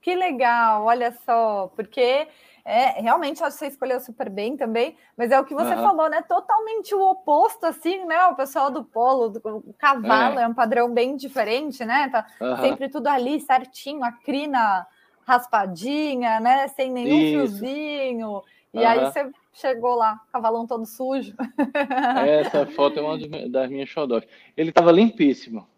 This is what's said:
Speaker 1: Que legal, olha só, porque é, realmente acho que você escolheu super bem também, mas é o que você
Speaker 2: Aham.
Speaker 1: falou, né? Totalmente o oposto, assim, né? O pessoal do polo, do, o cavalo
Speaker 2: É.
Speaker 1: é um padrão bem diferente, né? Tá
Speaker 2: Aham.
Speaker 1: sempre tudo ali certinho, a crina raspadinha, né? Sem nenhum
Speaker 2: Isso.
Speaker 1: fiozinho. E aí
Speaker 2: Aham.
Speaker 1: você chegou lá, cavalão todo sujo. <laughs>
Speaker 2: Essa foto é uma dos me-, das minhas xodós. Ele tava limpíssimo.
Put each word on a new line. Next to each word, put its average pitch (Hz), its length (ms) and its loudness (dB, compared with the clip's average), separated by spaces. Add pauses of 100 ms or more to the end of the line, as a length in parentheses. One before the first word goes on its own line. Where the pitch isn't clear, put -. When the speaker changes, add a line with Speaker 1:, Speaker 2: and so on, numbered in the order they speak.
Speaker 1:
Que 349 140 -2
legal, 240 680 2
olha 240 280 2 (140)
só, 214 500 0
porque 254 520 0 (360)
é, 233 380 0
realmente 285 420 0
acho 285 100 -4
que - 60 -16
você 302 80 -8
escolheu 262 320 -4
super 247 300 -10
bem 208 260 -6
também, 240 400 -2 (220)
mas 233 140 0
é 269 80 6
o 262 60 -2
que 302 100 -10
você 285 180 0
Speaker 2:
Aham. 349 100 -2
Speaker 1:
falou, 320 260 2
né? 302 120 -2
Totalmente 415 720 -2
o 392 160 2
oposto, 381 560 2
assim, 359 400 -4
né? 330 220 2
O 320 80 2
pessoal 269 340 -2
do 254 140 -8
polo, 240 460 2
do, 208 100 -10 (260)
o - 120 -20
cavalo 233 600 2
Speaker 2:
É. 233 40 2
Speaker 1:
é 233 40 0
um 233 60 -2
padrão 240 400 2
bem 247 220 0
diferente, 262 680 -4
né? 262 260 0
Tá 220 180 -2 (120)
Speaker 2:
Aham. 240 220 -4
Speaker 1:
sempre 269 280 0
tudo 277 180 -4
ali 277 340 0
certinho, 269 600 -4
a 233 80 -4
crina 240 760 -2 (400)
raspadinha, 247 1160 0
né? 269 280 2
Sem 262 220 -4
nenhum 254 300 0
Speaker 2:
Isso. 285 380 0
Speaker 1:
fiozinho. 254 840 -6 (320)
E 226 100 0
aí 226 160 6
Speaker 2:
Aham. 262 120 0
Speaker 1:
você 277 200 -6 (220)
chegou 247 420 -2
lá, 220 240 0 (140)
cavalão 226 340 -2
todo 226 180 -6
sujo. 262 520 -6
<laughs> 269 880 -2
Speaker 2:
Essa 147 380 2
foto 147 340 0
é - 20 -4
uma 151 160 -4
dos 156 120 -10
me-, 151 200 -10
das 131 200 -2
minhas 139 180 -8
xodós. 123 380 -4 (320)
Ele 160 160 -2
tava 170 180 6
limpíssimo. 147 720 2 (120)